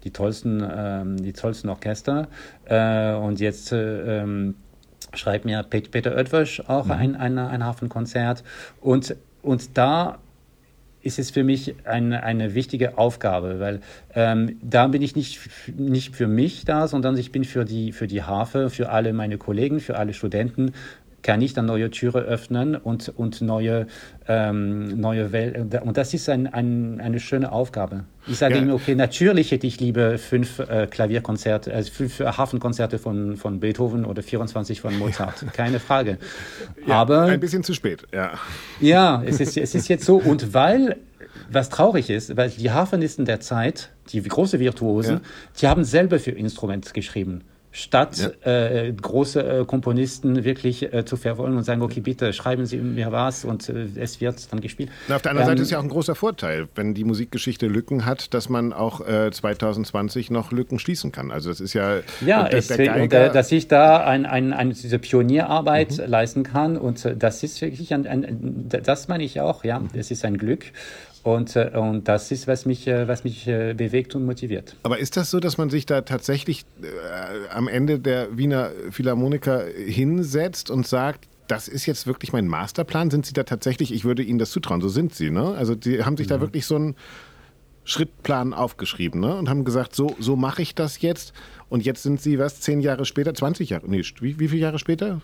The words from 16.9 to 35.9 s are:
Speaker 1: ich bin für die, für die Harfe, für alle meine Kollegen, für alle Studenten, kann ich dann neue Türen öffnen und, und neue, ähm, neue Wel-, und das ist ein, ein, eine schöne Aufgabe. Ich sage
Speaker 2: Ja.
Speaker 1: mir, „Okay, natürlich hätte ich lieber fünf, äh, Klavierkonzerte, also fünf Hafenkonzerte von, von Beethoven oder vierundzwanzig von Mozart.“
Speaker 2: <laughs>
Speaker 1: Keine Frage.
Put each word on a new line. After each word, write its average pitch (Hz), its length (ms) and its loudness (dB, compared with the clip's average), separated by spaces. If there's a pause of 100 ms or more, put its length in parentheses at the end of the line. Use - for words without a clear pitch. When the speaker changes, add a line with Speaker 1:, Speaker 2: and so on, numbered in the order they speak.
Speaker 1:
ich 120 140 -4
bin 135 120 0
für 123 220 -2
die, 113 260 -4
für 107 160 -6
die 98 160 -4
Harfe, 117 460 0
für 123 200 -4
alle 110 220 2
meine 107 260 -2
Kollegen, 131 420 0
für - 180 -4
alle 104 160 -2
Studenten, 120 600 -2 (500)
kann 107 200 2
ich 131 100 0
dann 113 140 0
neue 113 240 0
Türen 123 320 0
öffnen 123 520 -2
und, - 400 -6
und 113 260 -4
neue, 113 440 0 (420)
ähm, 104 720 0
neue 110 320 0
Wel-, 117 500 -2
und 117 160 -2
das 135 180 0
ist - 140 -4
ein, 131 220 0
ein, 120 480 -2
eine 117 200 -2
schöne 135 320 -2
Aufgabe. 98 540 -4 (220)
Ich 123 120 -4
sage 135 180 4
Speaker 2:
Ja. 135 80 4
Speaker 1:
mir, 135 80 4
„Okay, 131 220 2
natürlich 165 560 4
hätte 127 160 0
ich 120 120 -4
lieber 120 380 2
fünf, 123 400 -2
äh, 110 300 0
Klavierkonzerte, 110 840 -2
also 110 180 -2
fünf - 280 -4
Hafenkonzerte 120 800 -2
von, 104 400 -4
von 101 220 -6
Beethoven 117 460 0
oder 101 180 -6
vierundzwanzig 110 580 -4
von 101 160 -4
Mozart.“ 101 520 -4
Speaker 2:
<laughs> - 40 -12
Speaker 1:
Keine 120 260 0
Frage. 117 380 0 (720)